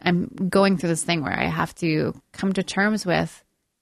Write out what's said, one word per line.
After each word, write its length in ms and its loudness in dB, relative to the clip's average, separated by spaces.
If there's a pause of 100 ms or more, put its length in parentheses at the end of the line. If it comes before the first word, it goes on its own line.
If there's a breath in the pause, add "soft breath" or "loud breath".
I'm 240 2 (220)
going 280 4
through 120 -2
this 160 -2
thing 180 0
where 160 -4
I 80 0
have 300 -2
to 440 -2 (120)
come 220 -2
to 100 -2
terms 420 0
with 380 -2 (380)